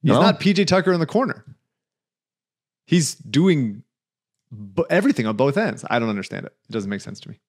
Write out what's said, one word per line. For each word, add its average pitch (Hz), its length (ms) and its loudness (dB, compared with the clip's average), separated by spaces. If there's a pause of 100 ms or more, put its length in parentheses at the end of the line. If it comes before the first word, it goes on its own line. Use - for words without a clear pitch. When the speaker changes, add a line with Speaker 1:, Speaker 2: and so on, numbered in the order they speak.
Speaker 1:
He's 156 100 4
Speaker 2:
No. 135 80 6
Speaker 1:
not 220 180 4
P 202 140 2
J 190 120 2
Tucker 180 280 2
in 175 60 0
the 165 60 0
corner. 214 400 -2 (1400)
He's 165 280 2
doing 127 680 0 (880)
b-, 165 160 -2
everything 175 380 2
on 110 80 -2
both 139 220 2
ends. 208 320 -4
I 120 100 0
don't 117 100 -2
understand 98 380 -8
it. - 60 -18 (140)
It - 40 -20
doesn't 101 180 -6
make 101 120 -8
sense - 180 -16
to - 100 -20
me. 113 200 -18